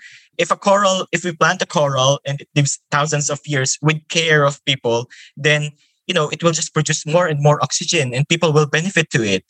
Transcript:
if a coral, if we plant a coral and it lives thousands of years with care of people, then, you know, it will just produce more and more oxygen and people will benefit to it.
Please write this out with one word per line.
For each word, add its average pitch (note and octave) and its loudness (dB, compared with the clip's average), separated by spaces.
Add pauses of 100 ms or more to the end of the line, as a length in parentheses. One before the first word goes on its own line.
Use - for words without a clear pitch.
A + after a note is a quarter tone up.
(380)
if F3 0
a F#3+ -2
coral, G3 2
if E3+ -2
we F3+ -4
plant E3+ 0
a - -6
coral C#3 0
and C#3+ -6
it - -20
lives C#3+ 0 (120)
thousands D3 -2
of D3 -6
years C3+ -2
with D#3 0 (120)
care D#3+ 2
of C#3+ -2
people, B2 -2 (280)
then, D3 0 (340)
you F#3+ -2
know, D#3 2
it D#3+ -6
will E3+ 4
just - -4
produce D#3 -2
more E3+ 2
and D3+ -2
more D3 2
oxygen D#3 -2
and C3+ 0
people E3 2
will D3+ 4
benefit D#3+ 0
to B2 0
it. F#2+ -2